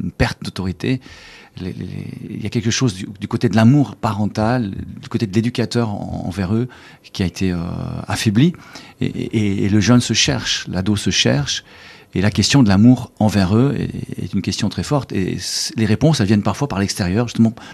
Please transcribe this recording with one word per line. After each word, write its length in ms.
une 80
perte 320
d'autorité, 580
les, 120
les, 160
il 120
y 40
a 40
quelque 200
chose 240
du, 140
du 80
côté 220
de 80
l'amour 400
parental, 760
du 380
côté 180
de 80
l'éducateur 540
en, 380
envers 280
eux, 140
qui 120
a 20
été, 240
euh, 80
affaibli. 460
Et, 60
et, 580
et 40
le 120
jeune 200
se 120
cherche, 560
l'ado 260
se 160
cherche, 540
et 60
la 100
question 320
de 60
l'amour 500
envers 380
eux 200
est, 460
est 120
une 80
question 260
très 160
forte. 280
Et 260
c-, 380
les 100
réponses, 340
elles 60
viennent 160
parfois 260
par 100
l'extérieur, 480
justement 280